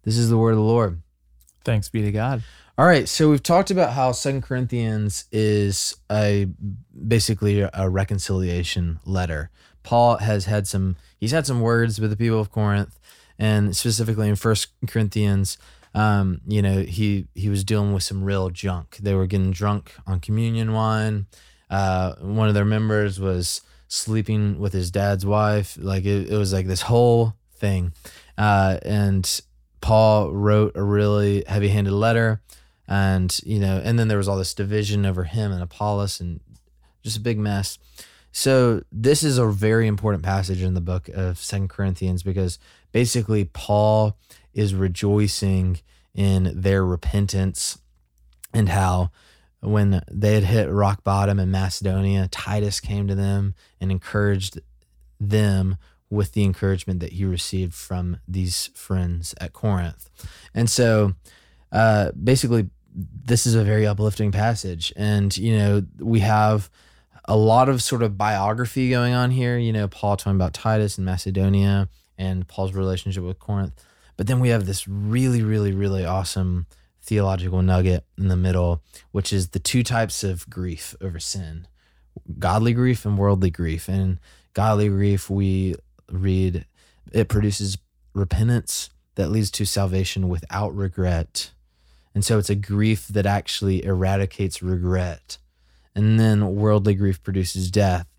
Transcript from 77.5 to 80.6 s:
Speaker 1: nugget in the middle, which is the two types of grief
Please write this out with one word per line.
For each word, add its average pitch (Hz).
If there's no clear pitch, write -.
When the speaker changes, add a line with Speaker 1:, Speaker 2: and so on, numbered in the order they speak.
Speaker 1:
nugget 92
in 98
the 92
middle, 90
which 101
is 92
the 101
two -
types 113
of 90
grief 90